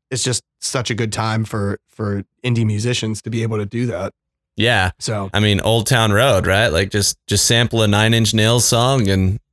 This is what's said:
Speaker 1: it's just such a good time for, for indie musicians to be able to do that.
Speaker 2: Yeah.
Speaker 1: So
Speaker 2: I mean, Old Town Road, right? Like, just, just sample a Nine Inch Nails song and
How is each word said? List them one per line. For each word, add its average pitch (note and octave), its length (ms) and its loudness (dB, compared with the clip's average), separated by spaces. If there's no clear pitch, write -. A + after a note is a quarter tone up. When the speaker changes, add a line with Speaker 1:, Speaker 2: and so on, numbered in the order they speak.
Speaker 1:
it's B2+ 120 -4
just B2+ 200 -4
such - 300 -4
a A#2 40 -2
good A2 180 -4
time A2 340 -2
for, G2+ 320 -4
for G2+ 360 -6
indie A#2 220 0
musicians A2 560 -4
to - 80 -10
be A#2 120 -4
able A2 140 -4
to G#2 100 -4
do A#2 200 -4
that. F#2+ 260 -6
Speaker 2:
Yeah. G#2 420 2
Speaker 1:
So G2+ 340 -6
Speaker 2:
I G2+ 80 0
mean, G#2 220 2
Old A2 240 0
Town A2+ 260 2
Road, G#2 340 2
right? G2+ 220 2
Like, F#2 220 0
just, G2+ 260 0
just G#2 200 0
sample A#2 360 2
a G#2+ 60 2
Nine G#2+ 240 2
Inch A2+ 220 2
Nails A2 320 2
song B2 420 2
and F#2+ 300 0